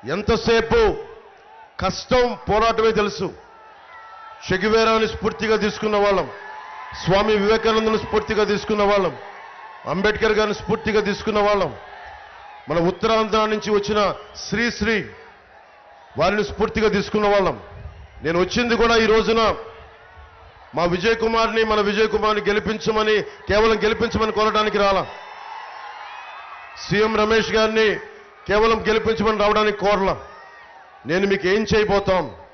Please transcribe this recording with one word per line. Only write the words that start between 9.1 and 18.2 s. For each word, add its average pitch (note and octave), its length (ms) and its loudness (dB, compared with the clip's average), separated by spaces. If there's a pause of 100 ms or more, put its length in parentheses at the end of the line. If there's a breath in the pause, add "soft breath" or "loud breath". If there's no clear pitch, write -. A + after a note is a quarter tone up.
అంబేద్కర్ G#3 460 0
గారిని G#3 220 2
స్ఫూర్తిగా G#3+ 460 0
తీసుకున్న G#3 380 -2
వాళ్ళం, G3+ 380 2 (920)
మన D3+ 100 0
ఉత్తరాంధ్ర G#3+ 680 2
నుంచి G#3+ 240 -2
వచ్చిన G#3 440 2 (340)
శ్రీశ్రీ G#3 600 -2 (1080)
వారిని G3 260 2
స్ఫూర్తిగా G#3+ 440 -2
తీసుకున్న G3+ 400 0
వాళ్ళం. F#3 340 2 (600)